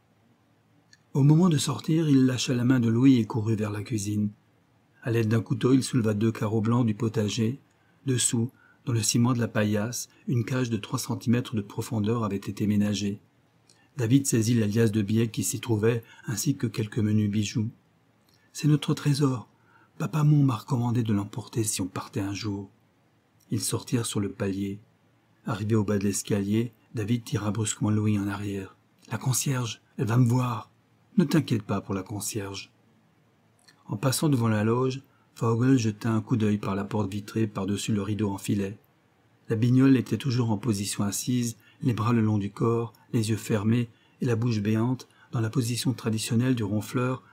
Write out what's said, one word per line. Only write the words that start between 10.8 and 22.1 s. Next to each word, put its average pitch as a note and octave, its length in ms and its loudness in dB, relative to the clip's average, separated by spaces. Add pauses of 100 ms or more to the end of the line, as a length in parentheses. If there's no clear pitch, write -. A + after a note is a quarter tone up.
centimètres A#2+ 560 -2
de G#2+ 60 -2
profondeur A2+ 640 -4
avait G2+ 100 -2
été G2+ 320 -4
ménagée. G#2 540 0 (760)
David C3+ 320 2
saisit A#2 280 2
la G#2+ 120 2
liasse A2 240 4
de A2 100 0
billets A2 280 0
qui G#2+ 140 -6
s'y - 180 -6
trouvait, A2+ 420 0 (240)
ainsi C#3 300 -2
que B2+ 100 -4
quelques A2+ 320 -4
menus G#2+ 320 2
bijoux. « G#2+ 380 -2 (840)
C'est - 140 -4
notre D3 260 2
trésor. C3+ 540 0 (500)
Papa D#3 260 -2
Mon D3 200 6
m'a C3 140 2
recommandé A#2+ 440 -2
de A2 120 0
l'emporter G2+ 500 -4
si - 180 -4
on F#2 60 -4
partait - 320 -10